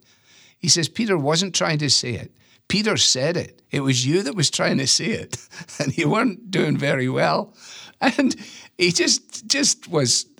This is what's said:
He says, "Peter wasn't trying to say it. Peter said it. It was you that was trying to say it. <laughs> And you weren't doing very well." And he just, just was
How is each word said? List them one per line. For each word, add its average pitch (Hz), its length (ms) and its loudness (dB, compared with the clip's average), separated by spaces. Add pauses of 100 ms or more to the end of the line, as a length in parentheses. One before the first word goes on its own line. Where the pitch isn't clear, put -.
(600)
He 170 80 -4
says, 160 200 2
"Peter 208 300 0
wasn't 165 360 0
trying 170 240 0
to 147 120 0
say 123 240 0
it. - 160 -10 (380)
Peter 214 280 0
said 147 400 2
it. - 240 -8 (100)
It 143 100 -2
was 127 260 0
you 170 160 2
that 247 140 -6
was 151 140 0
trying - 280 0
to 135 80 -2
say - 200 2
it. - 300 -6 (240)
<laughs> - 180 -14
And 143 180 -2
you 156 140 2
weren't 208 400 0
doing 160 260 0
very 135 320 0
well." 156 460 0 (460)
And 269 340 2 (440)
he 175 120 4
just, - 560 -2
just - 420 0
was 127 360 2 (160)